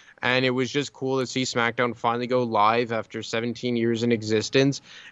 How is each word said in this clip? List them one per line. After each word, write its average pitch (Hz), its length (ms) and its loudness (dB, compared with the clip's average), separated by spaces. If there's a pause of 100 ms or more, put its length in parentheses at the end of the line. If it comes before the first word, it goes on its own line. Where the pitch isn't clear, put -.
(220)
And 127 240 2
it 127 40 2
was 123 220 -2
just 139 220 -4
cool 131 260 -2
to 127 60 -2
see 131 160 -4
SmackDown 120 520 0
finally 120 320 -2
go 123 180 0
live 113 480 2
after 110 300 -6
seventeen 120 540 -4
years 117 260 0
in 120 80 2
existence 113 680 2 (320)